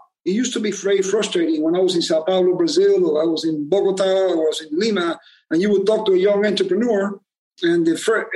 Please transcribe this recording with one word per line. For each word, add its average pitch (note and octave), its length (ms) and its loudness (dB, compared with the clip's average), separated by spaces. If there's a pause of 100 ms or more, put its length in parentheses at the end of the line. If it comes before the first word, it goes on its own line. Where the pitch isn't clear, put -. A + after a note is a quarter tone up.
(260)
It F3 60 -2
used A#3 220 -2
to - 60 -4
be G#3+ 120 -4
very G3 300 -2
frustrating F3+ 640 -2
when D#3+ 120 0
I F#3 40 0
was F3+ 160 2
in E3+ 60 0
Sao D#3 220 0
Paulo, F#3 320 2
Brazil, F3 540 2
or D3+ 140 0
I - 20 0
was D#3 200 -2
in D3+ 240 -4
Bogota, G3 340 0
or F#3+ 420 0
I D#3 40 2
was D3+ 120 -6
in D#3 160 -6
Lima, F#3 420 -2 (300)
and D#3+ 120 0
you G#3 100 2
would G3 140 2
talk G#3+ 220 0
to G3 60 4
a F3+ 40 4
young G3+ 280 2
entrepreneur, G3+ 760 0 (440)
and E3+ 240 2
the D#3+ 100 0
fir-, G#3+ 380 -2